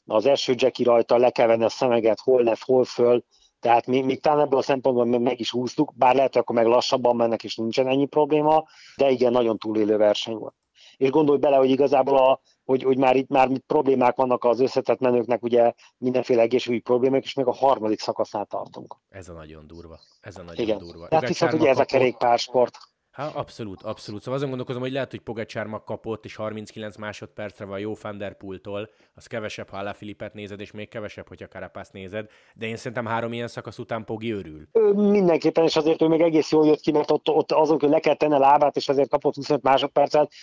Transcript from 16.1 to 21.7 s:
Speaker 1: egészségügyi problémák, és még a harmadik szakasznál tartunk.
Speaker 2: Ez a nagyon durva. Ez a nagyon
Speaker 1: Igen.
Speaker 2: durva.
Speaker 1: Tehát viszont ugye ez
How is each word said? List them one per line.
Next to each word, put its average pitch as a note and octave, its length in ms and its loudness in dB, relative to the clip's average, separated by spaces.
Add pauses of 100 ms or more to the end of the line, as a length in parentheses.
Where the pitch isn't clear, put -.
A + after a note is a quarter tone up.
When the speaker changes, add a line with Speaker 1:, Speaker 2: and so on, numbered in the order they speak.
Speaker 1:
egészségügyi A#2 400 -2
problémák, B2+ 420 0
és - 100 -12
még C3+ 120 -4
a B2 80 0
harmadik A2 460 0
szakasznál G#2+ 440 -6
tartunk. - 520 -14 (120)
Speaker 2:
Ez F#2 200 -20
a F2 40 -18
nagyon D#2 340 -20
durva. E2 320 -20 (220)
Ez G2+ 160 -18
a F2+ 60 -16
nagyon E2+ 220 -10
Speaker 1:
Igen. G#2+ 140 -2
Speaker 2:
durva. E2+ 300 -18
Speaker 1:
Tehát D#3+ 200 0
viszont E3 240 -2
ugye D#3 160 2
ez C3 100 2